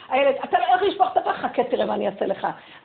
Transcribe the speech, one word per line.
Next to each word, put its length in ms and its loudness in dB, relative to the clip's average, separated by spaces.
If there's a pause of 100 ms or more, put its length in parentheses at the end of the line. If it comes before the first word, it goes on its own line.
הילד, 340 2
"אתה 160 2
לא 60 0
הולך 160 4
לשפוך 300 2
את 60 -4
הפח, 240 2
חכה, 220 0
תראה 220 -2
מה 100 -2
אני 120 -2
אעשה 180 -4
לך." 220 -4 (380)